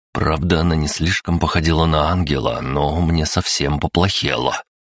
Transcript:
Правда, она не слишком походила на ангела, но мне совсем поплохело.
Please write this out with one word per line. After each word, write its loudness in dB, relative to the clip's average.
Правда, 0
она 2
не 0
слишком -2
походила 2
на 2
ангела, -2
но -2
мне 2
совсем -2
поплохело. 0